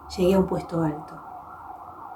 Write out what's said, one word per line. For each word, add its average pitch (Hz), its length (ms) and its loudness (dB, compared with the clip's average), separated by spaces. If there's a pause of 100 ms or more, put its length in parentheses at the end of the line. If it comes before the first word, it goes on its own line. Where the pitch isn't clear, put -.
(180)
Llegué 185 160 8
a 190 60 8
un 180 80 6
puesto 170 340 0
alto, 151 400 -2 (960)